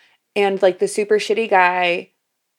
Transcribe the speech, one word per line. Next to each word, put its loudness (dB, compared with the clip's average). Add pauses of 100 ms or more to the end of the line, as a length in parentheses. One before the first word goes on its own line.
(340)
and, -2
like, 2
the 0
super -2
shitty -4
guy 0 (500)